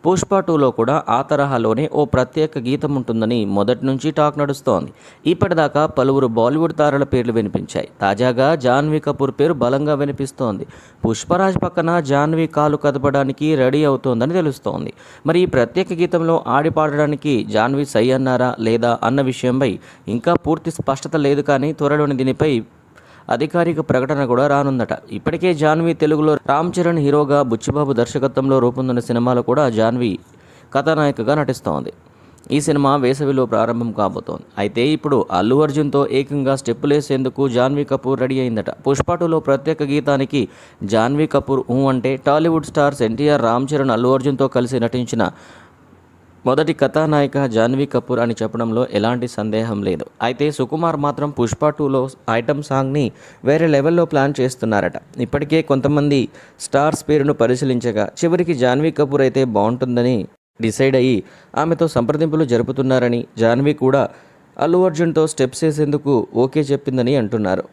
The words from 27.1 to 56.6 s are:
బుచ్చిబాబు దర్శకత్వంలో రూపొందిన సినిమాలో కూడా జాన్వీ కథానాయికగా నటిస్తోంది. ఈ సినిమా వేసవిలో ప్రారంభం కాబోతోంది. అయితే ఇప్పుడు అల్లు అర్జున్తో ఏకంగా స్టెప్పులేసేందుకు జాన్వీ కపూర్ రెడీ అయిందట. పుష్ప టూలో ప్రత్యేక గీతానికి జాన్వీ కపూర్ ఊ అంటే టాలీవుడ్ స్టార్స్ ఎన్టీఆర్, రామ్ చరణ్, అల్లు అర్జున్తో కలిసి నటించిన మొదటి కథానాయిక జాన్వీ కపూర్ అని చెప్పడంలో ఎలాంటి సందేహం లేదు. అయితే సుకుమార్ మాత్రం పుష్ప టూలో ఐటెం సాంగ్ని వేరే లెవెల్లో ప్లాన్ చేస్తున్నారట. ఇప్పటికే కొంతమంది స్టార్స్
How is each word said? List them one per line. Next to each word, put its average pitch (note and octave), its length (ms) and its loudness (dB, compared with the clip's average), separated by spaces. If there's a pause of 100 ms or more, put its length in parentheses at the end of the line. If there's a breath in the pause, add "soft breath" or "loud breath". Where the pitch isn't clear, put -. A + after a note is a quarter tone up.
బుచ్చిబాబు C3+ 520 -2
దర్శకత్వంలో C3 680 0
రూపొందిన B2 400 0
సినిమాలో B2 420 0
కూడా B2+ 280 2
జాన్వీ A2+ 500 0 (540 loud breath)
కథానాయికగా C#3+ 640 0
నటిస్తోంది. F#2 580 -4 (580 loud breath)
ఈ D3 100 0
సినిమా C#3+ 340 2
వేసవిలో C3+ 500 0
ప్రారంభం A2+ 460 -2
కాబోతోంది. F#2 520 -4 (140)
అయితే G#2 300 0
ఇప్పుడు D3 440 0
అల్లు A2 320 2
అర్జున్తో C#3+ 440 0
ఏకంగా C3+ 480 -2
స్టెప్పులేసేందుకు C#3 920 0
జాన్వీ C3 340 0
కపూర్ C3+ 360 -2
రెడీ C3 200 0
అయిందట. A#2 300 -2
పుష్ప C#3 440 -2
టూలో E3 260 0
ప్రత్యేక D3 440 -2
గీతానికి C#3 640 0 (360 loud breath)
జాన్వీ A#2 440 0
కపూర్ C#3 440 -2
ఊ C3+ 180 2
అంటే C3 280 0
టాలీవుడ్ D#3 480 0
స్టార్స్ C#3+ 360 0
ఎన్టీఆర్, C3 400 2
రామ్ A#2+ 320 0
చరణ్, C3+ 160 0
అల్లు A#2+ 240 2
అర్జున్తో C3+ 340 0
కలిసి B2 320 -2
నటించిన A2+ 500 -2 (1160 loud breath)
మొదటి D3 280 0
కథానాయిక C#3+ 720 0
జాన్వీ A#2+ 400 0
కపూర్ B2 340 -2
అని A#2 240 0
చెప్పడంలో A2+ 480 -2
ఎలాంటి A#2 360 0
సందేహం A2 560 -4
లేదు. F#2 220 -2 (160)
అయితే B2+ 300 -2
సుకుమార్ D#3 460 -4
మాత్రం C#3+ 320 -4
పుష్ప C3+ 400 -2
టూలో C3+ 400 -2 (200)
ఐటెం A#2 320 -2
సాంగ్ని C3+ 500 -2 (320 loud breath)
వేరే D#3 240 2
లెవెల్లో D#3+ 380 2
ప్లాన్ C#3+ 340 0
చేస్తున్నారట. A2 520 0 (260)
ఇప్పటికే C#3+ 440 -2
కొంతమంది C#3+ 680 2 (300 loud breath)
స్టార్స్ D3 500 0